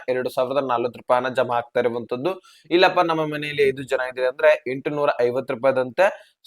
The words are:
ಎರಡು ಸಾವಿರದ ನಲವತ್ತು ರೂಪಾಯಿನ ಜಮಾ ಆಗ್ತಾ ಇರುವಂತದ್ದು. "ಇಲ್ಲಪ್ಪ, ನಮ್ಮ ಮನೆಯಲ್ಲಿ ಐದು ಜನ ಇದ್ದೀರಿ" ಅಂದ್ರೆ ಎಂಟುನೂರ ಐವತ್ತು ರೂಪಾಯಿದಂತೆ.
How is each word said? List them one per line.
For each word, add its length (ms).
ಎರಡು 200
ಸಾವಿರದ 280
ನಲವತ್ತು 420
ರೂಪಾಯಿನ 280
ಜಮಾ 280
ಆಗ್ತಾ 240
ಇರುವಂತದ್ದು. 600
"ಇಲ್ಲಪ್ಪ, 280
ನಮ್ಮ 260
ಮನೆಯಲ್ಲಿ 420
ಐದು 160
ಜನ 180
ಇದ್ದೀರಿ" 260
ಅಂದ್ರೆ 400
ಎಂಟುನೂರ 420
ಐವತ್ತು 320
ರೂಪಾಯಿದಂತೆ. 800